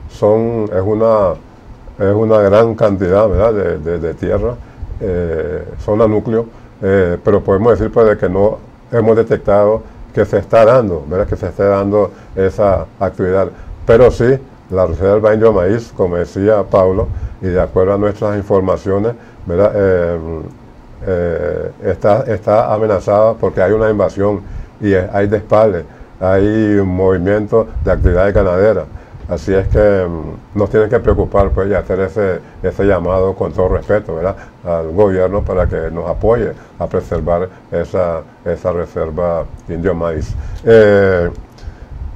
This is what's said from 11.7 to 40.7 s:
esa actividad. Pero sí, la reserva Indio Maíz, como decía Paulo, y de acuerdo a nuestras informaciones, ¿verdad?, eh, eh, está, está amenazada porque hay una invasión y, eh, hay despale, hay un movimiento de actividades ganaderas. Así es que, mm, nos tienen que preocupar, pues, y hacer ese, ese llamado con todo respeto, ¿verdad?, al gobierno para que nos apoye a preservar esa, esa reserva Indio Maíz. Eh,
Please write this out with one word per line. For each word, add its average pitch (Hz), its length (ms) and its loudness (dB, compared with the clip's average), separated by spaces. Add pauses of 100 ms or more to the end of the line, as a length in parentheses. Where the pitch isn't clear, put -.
esa 95 500 0 (140)
actividad. 92 500 -2 (360)
Pero 117 240 6
sí, 123 300 2 (320)
la 92 140 2
reserva 98 480 2
Indio 110 180 4
Maíz, 98 440 0
como 90 200 -2
decía 98 480 0
Paulo, 95 440 2 (340)
y 98 60 -6
de 90 140 0
acuerdo 92 320 2
a 101 40 0
nuestras 104 400 -2
informaciones, 98 760 0 (320)
¿verdad?, 90 300 2
eh, 90 420 0 (880)
eh, 82 680 -4 (120)
está, 104 380 0
está 113 520 0
amenazada 107 600 2
porque 98 280 -2
hay 95 120 2
una 110 160 2
invasión 101 520 -2 (380)
y, 104 140 0
eh, 92 180 0
hay 101 160 0
despale, 104 560 0 (360)
hay 104 600 2
un 98 80 0
movimiento 95 800 0 (160)
de 95 80 0
actividades 90 420 2
ganaderas. 95 520 2 (440)
Así 90 240 -4
es 95 140 2
que, 101 400 2
mm, 80 500 -10
nos 101 120 0
tienen 107 200 2
que 113 100 2
preocupar, 104 500 0
pues, 98 200 2
y 101 40 -2
hacer 90 260 -2
ese, 95 400 -2 (240)
ese 92 220 -2
llamado 92 500 0
con 90 160 -4
todo 92 160 -2
respeto, 92 480 -2
¿verdad?, 90 200 -4 (300)
al 82 280 -4
gobierno 92 480 2
para 92 260 0
que 82 240 -4
nos 82 180 -6
apoye 104 440 0 (260)
a 85 80 -6
preservar 87 640 -4 (200)
esa, 85 520 -4 (240)
esa 87 260 -4
reserva 82 720 -4 (240)
Indio 87 260 -2
Maíz. 82 400 -6 (300)
Eh, 101 640 4 (880)